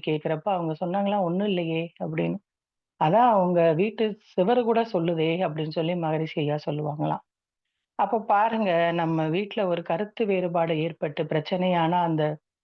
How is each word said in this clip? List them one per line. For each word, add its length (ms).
கேக்குறப்ப 380
அவங்க 300
சொன்னாங்களாம், 360
"ஒண்ணும் 260
இல்லையே" 460
அப்படின்னு. 320
"அதான் 240
அவங்க 440
வீட்டு 480
சுவரு 260
கூட 300
சொல்லுதே" 460
அப்படின்னு 320
சொல்லி 260
மகரிஷி 440
ஐயா 260
சொல்லுவாங்களாம். 580
அப்ப 260
பாருங்க, 720
நம்ம 360
வீட்ல 380
ஒரு 160
கருத்து 440
வேறுபாடு 520
ஏற்பட்டு 460
பிரச்சனையானா 800
அந்த 360